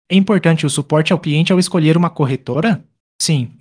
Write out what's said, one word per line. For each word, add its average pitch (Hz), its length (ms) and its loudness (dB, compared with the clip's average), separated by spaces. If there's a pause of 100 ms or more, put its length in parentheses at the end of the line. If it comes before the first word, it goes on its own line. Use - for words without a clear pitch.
É 180 60 0
importante 180 500 2
o 143 40 -2
suporte 156 440 0
ao 165 60 0
cliente 160 340 0
ao 180 60 2
escolher 160 360 2
uma 170 140 0
corretora? 139 760 -2 (380)
Sim, 135 400 -2